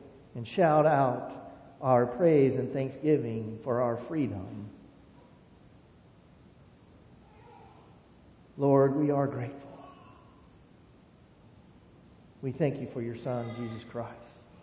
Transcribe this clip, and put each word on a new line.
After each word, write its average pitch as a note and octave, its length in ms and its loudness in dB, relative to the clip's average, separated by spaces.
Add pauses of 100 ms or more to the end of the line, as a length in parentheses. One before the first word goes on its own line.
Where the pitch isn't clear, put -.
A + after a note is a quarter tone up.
(340)
and A#2 140 -10
shout D#3 380 4
out C3+ 680 0 (300)
our B2+ 240 4
praise C#3+ 500 4
and A#2 160 -4
thanksgiving A#2+ 880 -2
for B2 200 0
our A#2 160 0
freedom. G#2+ 720 -6 (3750)
Lord, C#3 400 4
we D3 140 2
are C#3 160 0
grateful. B2 420 -8 (2750)
We C3 120 -6
thank C#3 280 -2
you B2+ 60 -8
for A#2+ 160 -10
your A#2 140 -8
Son, A#2+ 420 -6
Jesus A2+ 320 -10
Christ. A#2 240 -10 (480)